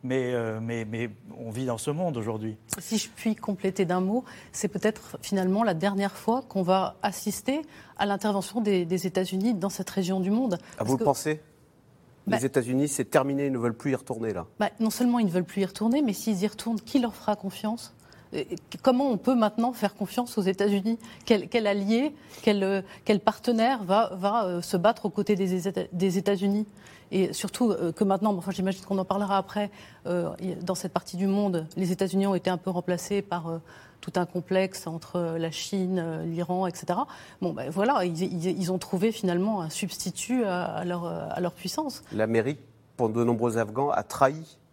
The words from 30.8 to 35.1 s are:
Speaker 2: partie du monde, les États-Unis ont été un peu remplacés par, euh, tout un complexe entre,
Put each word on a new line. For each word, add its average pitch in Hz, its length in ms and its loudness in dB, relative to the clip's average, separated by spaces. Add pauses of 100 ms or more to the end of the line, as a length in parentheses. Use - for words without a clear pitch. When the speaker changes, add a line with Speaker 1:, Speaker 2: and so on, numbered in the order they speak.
Speaker 2:
partie - 240 -4
du 190 80 0
monde, 196 400 2 (100)
les 185 160 0
États-Unis 196 360 2
ont 196 80 2
été 180 160 0
un 175 80 0
peu 190 100 -4
remplacés 180 540 -2
par, 175 240 -6
euh, 165 100 -4 (420)
tout - 160 -12
un 175 120 2
complexe 185 580 -2
entre, 165 300 -10